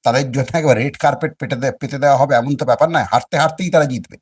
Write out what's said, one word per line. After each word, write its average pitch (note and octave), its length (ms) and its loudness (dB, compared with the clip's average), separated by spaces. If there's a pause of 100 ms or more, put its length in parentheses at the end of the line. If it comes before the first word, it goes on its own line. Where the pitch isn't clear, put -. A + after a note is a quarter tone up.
তাদের C3 300 0
জন্য C3+ 240 -4
একবার D3+ 200 4
রেড C#3 200 -4
কার্পেট D#3 420 -2
পেতে C3 180 -6
দে-, B2+ 160 -2
পেতে C3+ 260 -10
দেওয়া C#3 180 4
হবে C3+ 180 2
এমন B2+ 220 0
তো C3 80 -4
ব্যাপার B2+ 240 2
নয়, D3+ 220 0
হারতে - 280 -2
হারতেই D#3 320 -2
তারা D#3+ 140 4
জিতবে। B2 380 -8